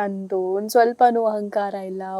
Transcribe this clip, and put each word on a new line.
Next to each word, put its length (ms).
ಅಂದು 380
ಒಂದ್ 320
ಸ್ವಲ್ಪನೂ 540
ಅಹಂಕಾರ 500
ಇಲ್ಲ, 280